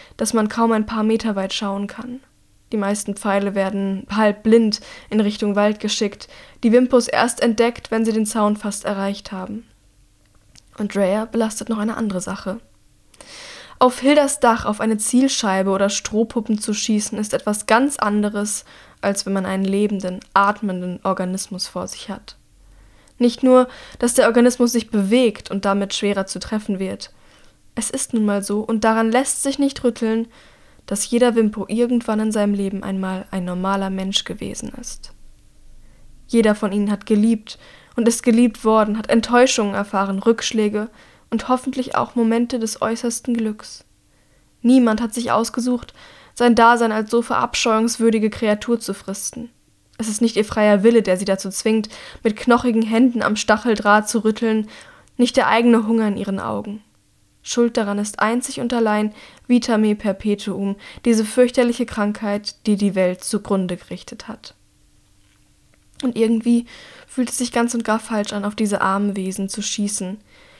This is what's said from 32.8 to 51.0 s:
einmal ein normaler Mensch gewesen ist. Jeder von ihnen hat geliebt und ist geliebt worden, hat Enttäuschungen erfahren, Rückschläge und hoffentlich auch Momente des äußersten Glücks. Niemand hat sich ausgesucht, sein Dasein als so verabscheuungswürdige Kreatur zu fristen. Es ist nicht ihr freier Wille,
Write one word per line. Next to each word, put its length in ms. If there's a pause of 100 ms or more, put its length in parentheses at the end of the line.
einmal 480
ein 140
normaler 460
Mensch 340
gewesen 560
ist. 320 (1120)
Jeder 300
von 160
ihnen 180
hat 160
geliebt 520 (360)
und 140
ist 160
geliebt 400
worden, 340
hat 120
Enttäuschungen 640
erfahren, 440
Rückschläge 680 (420)
und 180
hoffentlich 460
auch 200
Momente 440
des 220
äußersten 540
Glücks. 500 (800)
Niemand 400
hat 100
sich 180
ausgesucht, 600 (420)
sein 200
Dasein 380
als 180
so 100
verabscheuungswürdige 1120
Kreatur 500
zu 140
fristen. 560 (480)
Es 100
ist 140
nicht 140
ihr 80
freier 400
Wille, 180